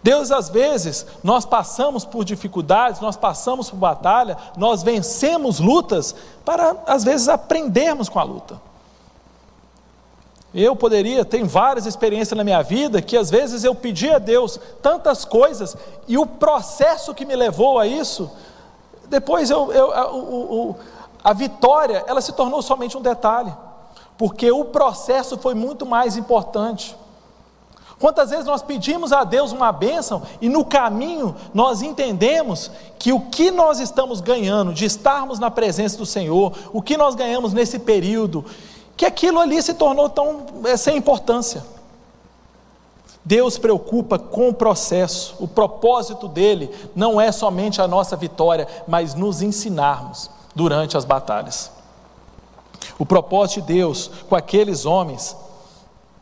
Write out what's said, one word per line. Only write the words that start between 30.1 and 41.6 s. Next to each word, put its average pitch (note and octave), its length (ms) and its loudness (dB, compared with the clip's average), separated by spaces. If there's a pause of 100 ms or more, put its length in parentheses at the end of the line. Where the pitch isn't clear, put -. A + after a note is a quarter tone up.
e A3+ 80 0
no D4 160 2
caminho B3+ 720 -2 (200)
nós A3+ 260 2
entendemos B3+ 920 -2 (280)
que A#3+ 140 0
o B3 80 2
que F4 300 0
nós D#4+ 280 2
estamos B3+ 420 -4
ganhando G3 540 0
de E3+ 100 -2
estarmos C4+ 540 2
na A3+ 120 0
presença G#3 460 -2
do A3 80 -10
Senhor, F3+ 480 0 (200)
o G#3+ 100 -4
que D4 140 -2
nós C#4+ 180 4
ganhamos A#3+ 380 -4
nesse A#3 260 0
período, G3 680 0 (520)
que F4 100 2
aquilo E4+ 320 2
ali D#4+ 240 2
se E4 120 -2
tornou C#4+ 340 2
tão, D4 360 -2 (200)
é, B3 120 2
sem D4 200 2
importância. A#3+ 680 0 (1600)